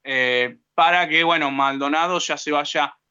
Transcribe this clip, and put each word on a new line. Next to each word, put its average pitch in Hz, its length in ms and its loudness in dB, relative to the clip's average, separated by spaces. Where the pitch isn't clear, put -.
eh, 123 540 -2
para 170 340 2
que, 160 160 2
bueno, 165 260 0
Maldonado 139 680 0
ya 151 180 -4
se 151 160 -6
vaya 147 460 -2